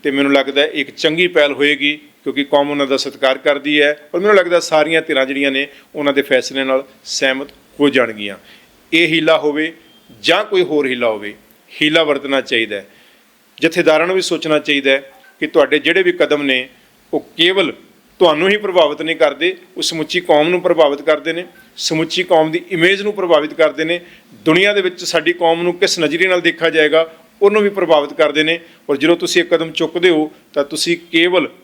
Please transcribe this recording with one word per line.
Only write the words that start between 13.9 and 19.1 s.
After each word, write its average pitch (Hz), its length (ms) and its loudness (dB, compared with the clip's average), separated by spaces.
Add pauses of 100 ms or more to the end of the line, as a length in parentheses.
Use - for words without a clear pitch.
ਨੂੰ 185 80 -2
ਵੀ 185 60 0
ਸੋਚਣਾ 156 380 -2
ਚਾਹੀਦਾ 143 320 0
ਹੈ 139 200 -2 (280)
ਕਿ 151 80 -4
ਤੁਹਾਡੇ 147 320 2
ਜਿਹੜੇ 165 240 0
ਵੀ 175 80 2
ਕਦਮ 147 320 0
ਨੇ 131 260 -2 (440)
ਉਹ 147 120 -4 (120)
ਕੇਵਲ 175 360 2 (460)
ਤੁਹਾਨੂੰ 165 300 4
ਹੀ 208 80 0
ਪ੍ਰਭਾਵਿਤ 170 440 0
ਨਹੀਂ 156 140 -4